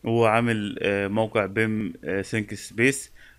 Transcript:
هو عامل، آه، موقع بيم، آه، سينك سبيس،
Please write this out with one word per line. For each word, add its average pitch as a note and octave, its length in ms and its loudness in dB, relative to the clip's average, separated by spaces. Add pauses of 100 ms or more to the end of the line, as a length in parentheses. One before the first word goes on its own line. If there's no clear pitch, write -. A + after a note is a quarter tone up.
هو A2+ 200 4
عامل، A2 560 2
آه، G2+ 260 0
موقع G#2+ 380 0
بيم، G#2+ 480 -2 (100)
آه، F#2 180 -2
سينك G#2+ 320 -6
سبيس، A#2 580 -2 (280)